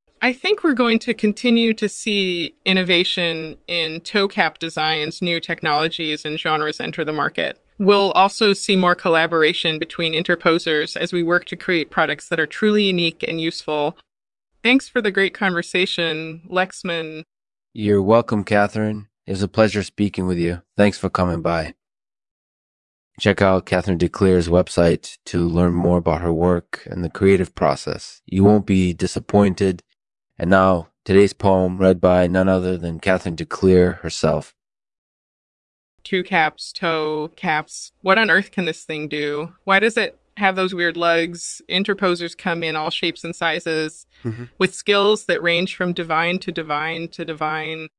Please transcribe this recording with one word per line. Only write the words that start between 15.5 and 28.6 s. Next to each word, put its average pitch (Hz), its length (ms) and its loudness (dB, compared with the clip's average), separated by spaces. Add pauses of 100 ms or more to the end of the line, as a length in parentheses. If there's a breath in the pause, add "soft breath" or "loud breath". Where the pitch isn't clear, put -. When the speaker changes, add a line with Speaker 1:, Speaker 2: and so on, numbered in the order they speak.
Speaker 1:
Lexman. 170 760 -6 (500)
Speaker 2:
You're 104 280 2
welcome, 110 440 2
Catherine. 104 640 0 (180)
It - 40 -6
was 95 120 -2
a 95 60 -2
pleasure 104 340 2
speaking 98 420 -2
with 90 120 0
you. 85 240 -2 (160)
Thanks 101 200 2
for 92 120 -4
coming 87 320 0
by. 82 320 -4 (1500)
Check 101 220 2
out 95 240 4
Catherine 90 320 0
Declear's 87 500 2
website - 800 2
to 87 200 -2
learn 87 280 2
more 87 240 2
about 87 240 0
her 87 100 0
work 87 540 -2
and 90 180 -8
the 80 60 -4
creative 95 460 2
process. - 680 -4
You 95 200 2
won't 104 200 6